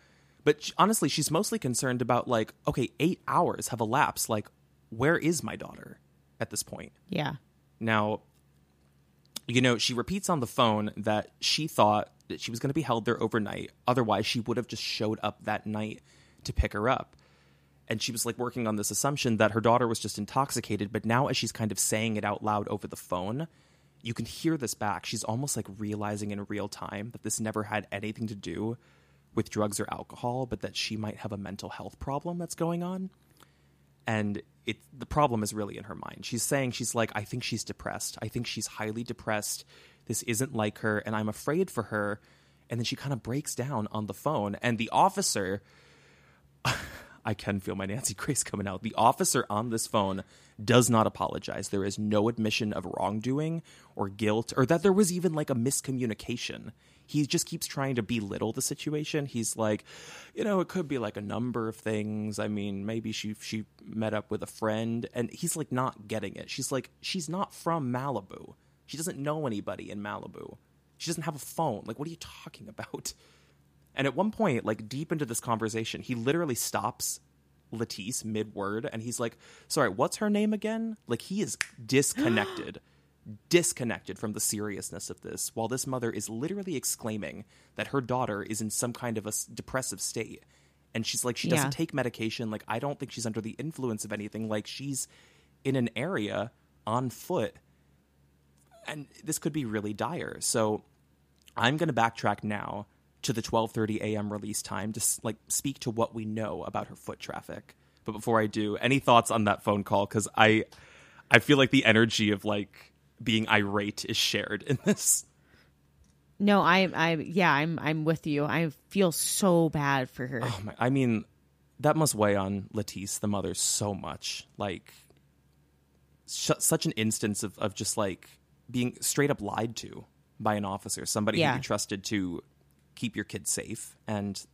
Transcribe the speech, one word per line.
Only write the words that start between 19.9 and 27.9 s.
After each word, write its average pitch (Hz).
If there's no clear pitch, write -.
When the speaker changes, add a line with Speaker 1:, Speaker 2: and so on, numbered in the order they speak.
Speaker 1:
just -
intoxicated. 107
But 110
now 120
as 131
she's 117
kind 110
of 95
saying 110
it 104
out 104
loud 104
over 101
the 87
phone, 107
you 117
can 117
hear 160
this 123
back. 101
She's 110
almost, 127
like, 110
realizing 104
in 101
real 104
time 101
that -
this 107
never 107
had 104